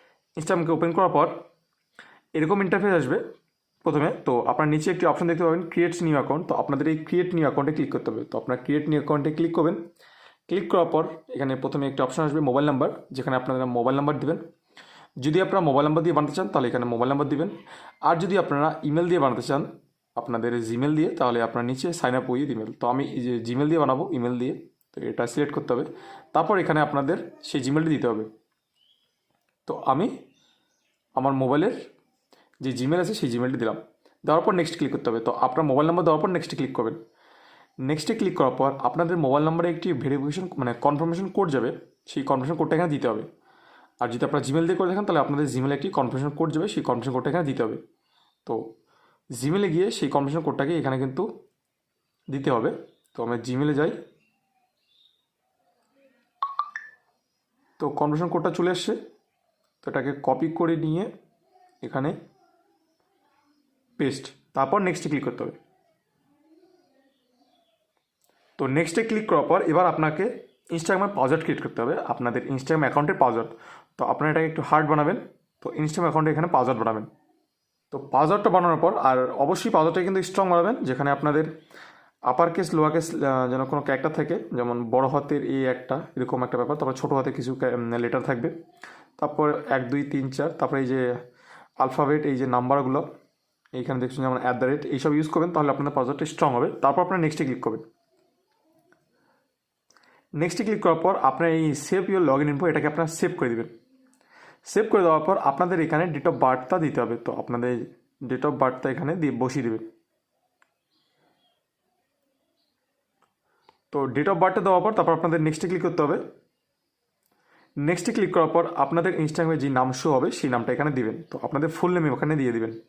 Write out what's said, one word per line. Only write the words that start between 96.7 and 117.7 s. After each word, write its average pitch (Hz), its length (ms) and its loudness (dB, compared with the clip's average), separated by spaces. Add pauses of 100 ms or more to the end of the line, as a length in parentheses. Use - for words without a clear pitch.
তারপর 143 200 4
আপনারা 180 200 0
নেক্সটে 156 240 0
ক্লিক 127 140 -4
করবেন। 110 220 -4 (2500)
নেক্সটে 165 300 -2
ক্লিক 208 180 0
করার 170 140 4
পর 185 200 2
আপনার 135 340 2
এই 160 220 2
save 185 380 -2
your 190 200 2
login 143 240 4
info, 143 140 0
এটাকে 151 200 2
আপনারা 156 200 0
সেভ 170 300 -2
করে 131 120 -2
দিবেন। 113 160 -4 (1000)
সেভ 214 260 2
করে 208 100 6
দেওয়ার 160 200 6
পর 185 160 2
আপনাদের 180 420 0
এখানে 156 260 2
date 143 200 -4
of 170 60 2
বার্থটা 131 480 2
দিতে 131 220 0
হবে। 117 160 -2
তো 117 160 -6
আপনাদের 120 640 -4 (280)
date 127 180 -4
of 147 100 2
বার্থটা 127 380 0
এখানে 139 260 -4
দিয়ে 151 180 0
বসিয়ে 127 300 -2
দিবেন। 110 260 -4 (4000)
তো 139 160 0
date 135 200 0
of 196 60 4
বার্থটা 185 280 4
দেওয়ার 185 200 4
পর 214 120 2
তারপর 165 200 4
আপনাদের 165 280 2
নেক্সটে 156 260 0
ক্লিক 170 140 -2
করতে 170 220 0
হবে। 151 140 2 (1600)